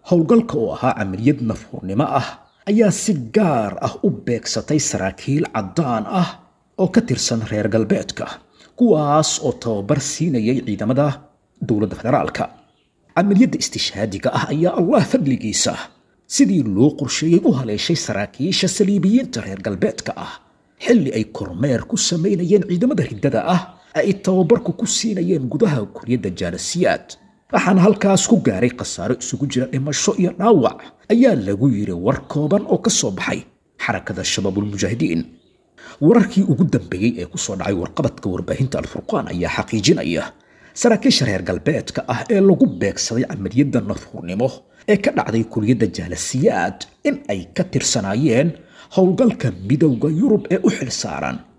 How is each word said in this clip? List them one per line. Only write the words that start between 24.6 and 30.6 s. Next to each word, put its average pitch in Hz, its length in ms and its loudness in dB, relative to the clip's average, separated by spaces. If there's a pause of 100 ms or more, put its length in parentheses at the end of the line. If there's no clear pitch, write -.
ku - 140 -4
siinayeen 180 640 -2
gudaha 147 380 2
kuliyadda 110 440 -4
Jaalasiyaad. 90 760 -4 (460)
Waxaana 185 280 4
halkaas 196 460 4
ku 233 160 6
gaaray 117 320 0
khasaaro - 420 -6
isugu - 300 -6
jira 127 200 -2
dhimasho 139 520 -2
iyo 180 160 2
dhaawac, 175 440 4 (300)